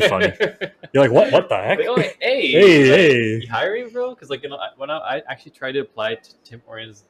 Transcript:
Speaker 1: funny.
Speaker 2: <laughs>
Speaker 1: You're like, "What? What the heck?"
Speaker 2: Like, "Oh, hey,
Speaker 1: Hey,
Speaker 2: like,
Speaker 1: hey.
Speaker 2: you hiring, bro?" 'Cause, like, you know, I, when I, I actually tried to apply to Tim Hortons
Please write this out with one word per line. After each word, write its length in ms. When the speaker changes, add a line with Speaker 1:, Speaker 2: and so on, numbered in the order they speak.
Speaker 1:
funny. 240
Speaker 2:
<laughs> 120
Speaker 1:
You're 120
like, 80
"What? 200
What 160
the 80
heck?" 220
Speaker 2:
Like, 100
"Oh, 80
hey, 240
Speaker 1:
Hey, 680
Speaker 2:
like, 100
Speaker 1:
hey. 420
Speaker 2:
you 80
hiring, 400
bro?" 240
'Cause, 160
like, 120
you 80
know, 60
I, 200
when 140
I, 80
I 300
actually 240
tried 200
to 80
apply 360
to 180
Tim 220
Hortons 440